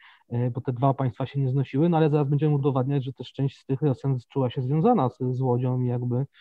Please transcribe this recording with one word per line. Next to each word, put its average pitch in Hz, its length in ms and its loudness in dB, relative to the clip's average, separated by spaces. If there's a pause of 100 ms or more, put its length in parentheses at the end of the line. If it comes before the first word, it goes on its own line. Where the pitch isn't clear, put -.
(340)
y, 123 200 0
bo 123 80 -6
te 127 120 -2
dwa 135 200 2
państwa 131 320 -2
się 143 140 -6
nie 135 100 0
znosiły, 135 400 0
no 170 80 4
ale 156 120 4
zaraz 147 180 2
będziemy 147 280 2
udowadniać, 139 480 0
że 127 100 -8
też - 200 -16
część 135 260 -4
z - 60 -20
tych 135 160 -4
Rosjan 139 360 0 (120)
czuła 139 200 0
się 139 120 -6
związana 156 480 2
z, - 100 -18
z 127 220 -2
Łodzią 127 400 0
i 123 60 0
jakby 123 380 -2 (160)